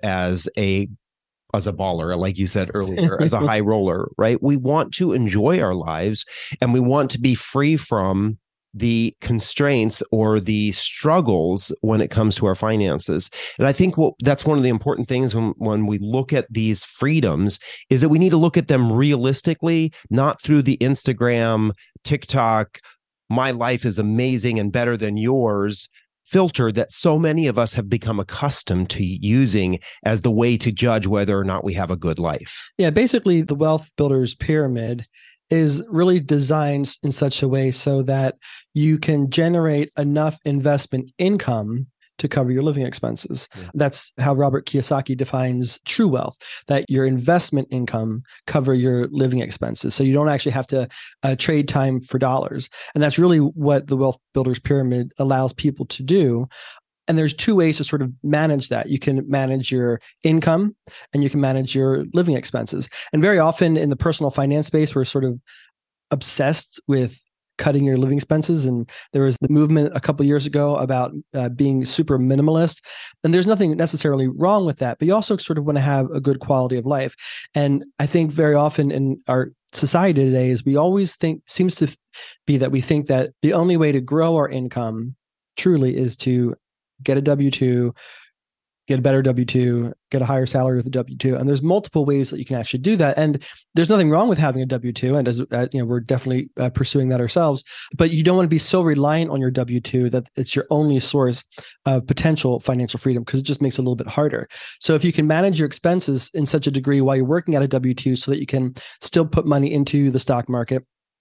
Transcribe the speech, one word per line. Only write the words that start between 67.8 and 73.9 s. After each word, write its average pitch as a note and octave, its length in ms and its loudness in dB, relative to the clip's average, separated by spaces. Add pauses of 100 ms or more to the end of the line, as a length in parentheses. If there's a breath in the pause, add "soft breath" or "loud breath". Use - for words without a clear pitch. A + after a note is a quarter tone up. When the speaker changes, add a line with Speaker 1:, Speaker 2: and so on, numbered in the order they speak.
Speaker 2:
your C3+ 140 2
living C3+ 180 2
expenses. D#3 480 0
And B2 240 -2 (240 loud breath)
there C#3 120 2
was C3 160 2
the C#3 80 0
movement D3+ 460 4
a C3+ 60 -4
couple D3 220 0
of C#3+ 40 4
years C#3+ 200 2
ago C#3+ 300 0
about, C3 360 -2 (220)
uh, B2 160 -4
being C3+ 340 0
super C#3+ 340 0
minimalist. D3+ 640 2 (400 loud breath)
And E3 120 2
there's F3+ 120 4
nothing F#3+ 300 2
necessarily D3+ 500 0